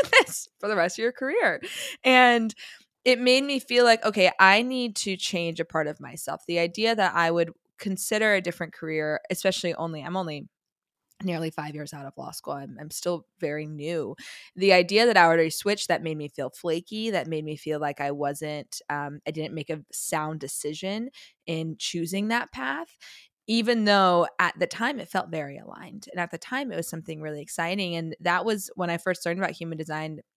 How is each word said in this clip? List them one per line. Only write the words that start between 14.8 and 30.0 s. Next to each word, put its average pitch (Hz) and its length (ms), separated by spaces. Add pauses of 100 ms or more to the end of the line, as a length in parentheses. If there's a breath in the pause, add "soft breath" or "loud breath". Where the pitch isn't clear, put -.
that 220 120
I 175 60
already 165 260
switched, 208 380
that 165 160
made 160 140
me 147 100
feel 135 220
flaky, 214 640
that 170 160
made 156 160
me 151 120
feel 151 240
like 143 200
I 143 120
wasn't, 147 800
um, 143 380
I 151 40
didn't 156 220
make 156 160
a 156 220
sound 156 480
decision 190 680 (360 loud breath)
in 160 320
choosing 185 520
that 240 220
path, 277 460 (500 loud breath)
even 226 380
though 185 420 (100)
at 175 220
the 175 80
time 247 320
it 175 100
felt 170 220
very 139 260
aligned. - 540
And 180 100
at 170 80
the 165 80
time 262 340
it 165 40
was 165 120
something 160 320
really 151 220
exciting. 170 540
And 160 240
that 175 260
was 214 300
when 175 160
I 170 60
first 180 280
learned 175 140
about 175 120
human 165 260
design 156 440 (160)